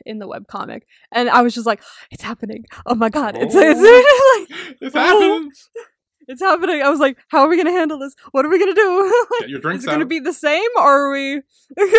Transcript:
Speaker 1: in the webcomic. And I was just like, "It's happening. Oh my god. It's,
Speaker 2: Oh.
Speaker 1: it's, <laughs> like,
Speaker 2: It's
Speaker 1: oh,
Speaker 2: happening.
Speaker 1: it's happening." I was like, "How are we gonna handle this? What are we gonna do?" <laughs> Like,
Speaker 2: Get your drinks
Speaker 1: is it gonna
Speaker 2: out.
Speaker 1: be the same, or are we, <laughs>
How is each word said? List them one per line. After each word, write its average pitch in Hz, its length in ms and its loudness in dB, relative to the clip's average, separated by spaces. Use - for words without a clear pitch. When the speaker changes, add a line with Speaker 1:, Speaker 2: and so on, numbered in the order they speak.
Speaker 1:
in 220 140 -14
the 202 100 -16
webcomic. - 540 -14
And 240 180 -2
I 247 100 2
was 240 140 0
just 233 120 -12
like, 220 140 -4
"It's - 120 -16
happening. 220 440 -14
Oh 247 100 -4
my 226 140 -2
god. 220 300 -6
It's, 233 160 -4
Speaker 2:
Oh. 381 80 6
Speaker 1:
it's, 494 880 6
<laughs> - 0 -
like, - 320 -18
Speaker 2:
It's 269 120 -10
Speaker 1:
oh, 294 60 -2
Speaker 2:
happening. 330 500 0
Speaker 1:
it's 254 140 -14
happening." 311 400 -2
I 277 80 0
was 311 100 -2
like, 277 160 0
"How 302 140 0
are 285 60 4
we 339 80 0
gonna 339 140 0
handle 320 280 -4
this? 269 160 -14
What 269 120 0
are 302 60 -6
we 359 80 2
gonna 370 160 0
do?" 392 540 0
<laughs> - 20 -20
Like, 466 120 -4
Speaker 2:
Get - 80 -14
your 135 100 -10
drinks 180 240 -6
Speaker 1:
is - 40 -6
it - 40 -4
gonna 302 100 -2
Speaker 2:
out. 262 80 -4
Speaker 1:
be 330 100 -4
the 285 140 -6
same, 320 420 -4
or 285 320 4
are 277 40 -4
we, 277 240 -6
<laughs> - 420 -18